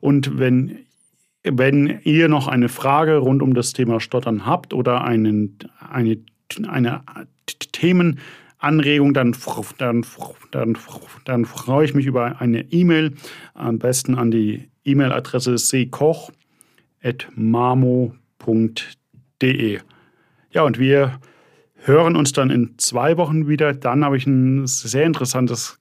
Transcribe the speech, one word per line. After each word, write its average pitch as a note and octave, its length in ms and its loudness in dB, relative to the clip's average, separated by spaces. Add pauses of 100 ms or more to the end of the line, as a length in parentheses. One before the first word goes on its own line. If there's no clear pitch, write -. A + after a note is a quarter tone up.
Und C#3 380 0
wenn, B2+ 420 0 (640)
wenn C#3 580 0
ihr D#3+ 260 2
noch C#3+ 200 0
eine B2 200 2
Frage D3+ 500 0
rund C3+ 240 2
um C3+ 120 2
das A#2+ 180 -2
Thema A#2 280 -2
Stottern A2+ 460 -4
habt E3 280 -4
oder B2 300 -2
einen, G#2+ 540 0 (200)
eine, A2+ 400 -2 (480)
eine C3 480 -4 (580)
Themenanregung, D3 1400 0
dann B2 200 2
fr-, - 440 -10
dann A#2+ 260 -2
fr-, - 300 -18 (160)
dann - 240 -2
fr-, - 260 -18 (240)
dann A#2+ 200 -2
freue C3+ 400 0
ich C#3 100 -4
mich C#3 120 2
über B2 340 -2
eine A#2 220 0 (100)
E-Mail, D#3+ 420 2 (400)
am A2+ 240 -4
besten B2+ 380 0
an A#2+ 140 2
die G#2+ 380 -2 (160)
E-Mail-Adresse C3 760 0
seekoch C3+ 720 -2 (720)
at B2+ 320 -6
mamo B2 800 2 (240)
punkt A2+ 600 -2 (420)
de. B2 400 -2 (720)
Ja, - 120 0
und C#3+ 160 0
wir C3+ 400 2 (580)
hören E3 400 4
uns C#3+ 160 0
dann C3+ 180 0
in B2 260 0
zwei C3+ 400 0
Wochen D#3 320 -2
wieder. D3 240 0
Dann C3+ 320 0
habe C#3 140 2
ich C3+ 80 -4
ein C3+ 400 2
sehr B2+ 400 -2
interessantes B2+ 760 0